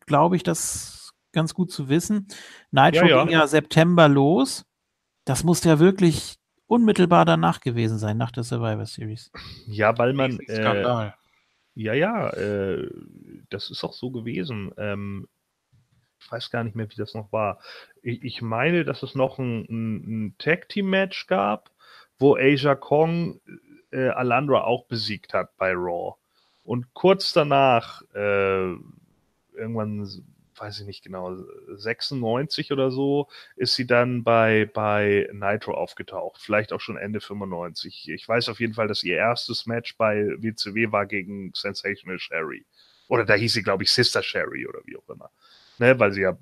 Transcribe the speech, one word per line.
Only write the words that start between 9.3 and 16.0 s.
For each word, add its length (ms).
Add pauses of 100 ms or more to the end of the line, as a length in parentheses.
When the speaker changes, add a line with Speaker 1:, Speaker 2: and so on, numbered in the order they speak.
Speaker 2:
Ja, 300
weil 140
man, 300
äh, 120
Speaker 3:
Skandal. 640 (600)
Speaker 2:
ja, 180
ja, 380
äh, 580 (600)
das 200
ist 160
auch 80
so 180
gewesen. 640
Ähm, 520 (920)